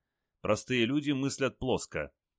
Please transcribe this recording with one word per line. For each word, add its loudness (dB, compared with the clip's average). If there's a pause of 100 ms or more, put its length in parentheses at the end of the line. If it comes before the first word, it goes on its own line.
(420)
Простые 2
люди 0
мыслят -2
плоско, -2 (280)